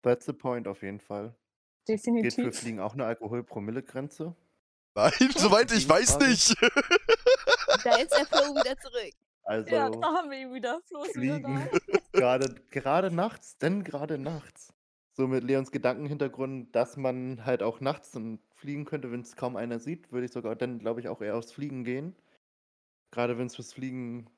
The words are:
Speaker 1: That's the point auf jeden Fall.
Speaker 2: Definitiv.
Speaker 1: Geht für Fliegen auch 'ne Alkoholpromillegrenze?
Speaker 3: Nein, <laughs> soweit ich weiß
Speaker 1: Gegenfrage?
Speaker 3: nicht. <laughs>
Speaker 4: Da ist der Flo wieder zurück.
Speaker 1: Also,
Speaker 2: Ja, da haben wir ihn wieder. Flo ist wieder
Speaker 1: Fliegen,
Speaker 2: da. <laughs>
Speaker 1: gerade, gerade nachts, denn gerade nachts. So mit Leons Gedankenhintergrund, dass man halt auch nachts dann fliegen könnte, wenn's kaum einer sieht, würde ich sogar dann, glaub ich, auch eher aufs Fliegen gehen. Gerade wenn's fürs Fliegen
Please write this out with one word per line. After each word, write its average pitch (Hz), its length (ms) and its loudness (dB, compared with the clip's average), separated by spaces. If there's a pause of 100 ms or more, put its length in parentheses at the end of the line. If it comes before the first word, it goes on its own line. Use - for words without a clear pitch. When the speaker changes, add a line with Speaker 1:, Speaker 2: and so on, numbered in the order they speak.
Speaker 1:
That's 123 220 2
the 143 80 -6
point 123 340 -6
auf 98 160 -10
jeden 101 160 -8
Fall. 104 340 -10 (540)
Speaker 2:
Definitiv. 220 480 0
Speaker 1:
Geht 247 100 -2
für 123 60 -2
Fliegen 113 280 -8
auch 104 140 -6
'ne 131 120 -4
Alkoholpromillegrenze? 120 1300 -8 (600)
Speaker 3:
Nein, 104 180 4
<laughs> 262 220 2
soweit 214 360 6
ich 185 180 4
weiß 165 300 6
Speaker 1:
Gegenfrage? 269 100 6
Speaker 3:
nicht. 226 320 4
<laughs> - 1200 4
Speaker 4:
Da 247 140 6
ist 320 140 0
der - 160 4
Flo 285 260 2
wieder 269 240 0
zurück. 233 360 -8 (320)
Speaker 1:
Also, 220 300 -2
Speaker 2:
Ja, 277 140 2
da 233 240 0
haben 330 160 -2
wir 269 100 -10
ihn 262 140 -12
wieder. 254 320 -4
Flo 294 180 -12
ist - 120 -8
wieder 131 240 -2
Speaker 1:
Fliegen, 139 300 -4 (220)
Speaker 2:
da. 403 60 2 (140)
<laughs> - 80 -
Speaker 1:
gerade, 131 360 2 (140)
gerade 156 420 0
nachts, 185 460 -4
denn 185 260 -2
gerade 151 360 -6
nachts. - 540 -10 (420)
So 131 120 0
mit 131 160 0
Leons 131 280 0
Gedankenhintergrund, 135 1040 -4
dass 120 220 0
man 127 480 -6
halt 127 160 0
auch 113 200 -2
nachts 139 300 -4
dann 110 280 -10 (160)
fliegen 143 300 -10
könnte, 135 260 -10
wenn's 120 240 -12
kaum 127 200 -6
einer 117 240 -6
sieht, 156 320 -10
würde 123 140 -4
ich 123 60 -10
sogar 117 240 -6
dann, 123 240 -6
glaub 113 180 -4
ich, 120 120 -10
auch 113 120 -8
eher 104 160 -4
aufs 117 140 -8
Fliegen 139 320 -8
gehen. 135 320 -6 (960)
Gerade 120 260 -2
wenn's 123 180 -6
fürs - 180 -14
Fliegen 123 640 -10